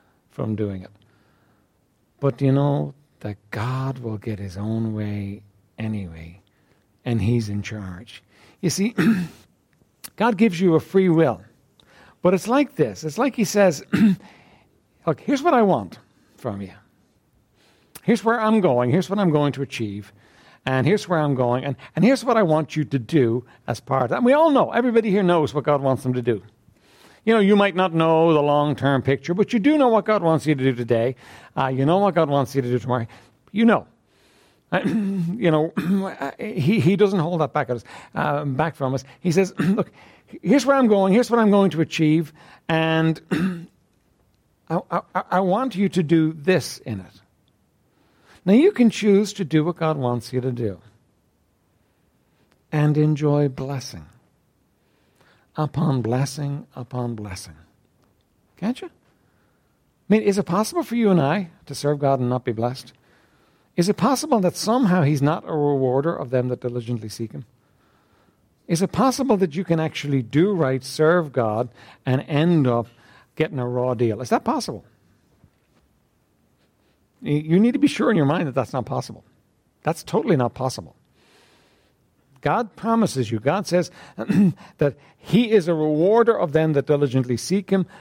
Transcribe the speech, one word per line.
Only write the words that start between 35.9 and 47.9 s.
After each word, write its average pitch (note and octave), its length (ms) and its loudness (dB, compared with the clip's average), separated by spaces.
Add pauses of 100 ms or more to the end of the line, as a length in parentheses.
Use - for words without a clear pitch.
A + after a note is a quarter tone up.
<clears throat> - 60 -18
he, G3 400 0
he E3+ 160 4
doesn't G3 240 2
hold E3 220 -2
that C#3 120 -4
back C#3+ 160 -2
at B2 80 -4
us, A2+ 60 -14 (300)
uh, D3 320 -2
back D3 300 -4
from C3 180 -4
us. C3 100 -6 (160)
He F3+ 120 -2
says, F#3 240 0
<clears throat> - 40 -4
"Look, F#3+ 320 -2 (500)
here's A#3 240 2
where C#4 100 4
I'm B3+ 120 4
going. G3 260 4
Here's A#3+ 160 2
what A#3 100 2
I'm G#3+ 120 4
going G3 200 4
to D#3 100 0
achieve. D#3+ 520 0 (340)
And, D#3+ 540 0 (100)
<clears throat> E3+ 360 -4 (1000)
I, E3+ 100 -2 (100)
I, - 420 -4
I F#3 100 2
want G3+ 340 0
you G3 140 0
to F3+ 140 0
do D#3+ 300 2
this D#3 460 -2
in G2+ 220 -10
it." - 200 -20 (1200)